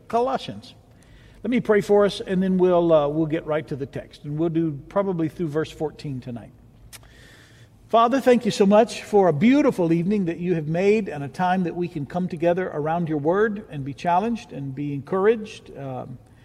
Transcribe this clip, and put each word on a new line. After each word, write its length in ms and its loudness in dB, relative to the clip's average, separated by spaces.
Colossians. 680 -4
Let 80 -4
me 100 2
pray 200 2
for 240 4
us, 160 0
and 220 -2
then 160 2
we'll, 340 4
uh, 160 4
we'll 180 -2
get 200 -4
right 220 -4
to 80 -8
the 100 -8
text. 380 -14
And 140 -6
we'll 120 -2
do 280 -2
probably 400 -2
through 200 -6
verse 220 -4
fourteen 500 -8
tonight. 320 -14
Father, 320 4
thank 240 4
you 60 0
so 160 4
much 360 4
for 260 4
a 40 6
beautiful 600 4
evening 340 0
that 120 -4
you 160 -2
have 140 -4
made 400 2
and 160 -8
a 40 -8
time 360 -2
that 100 -6
we 140 -4
can 180 -8
come 220 -4
together 440 0
around 360 -2
your 100 -2
word 520 0
and 140 -10
be 80 -8
challenged 600 -2
and 220 -10
be 200 -6
encouraged. 840 -2
Um, 420 -12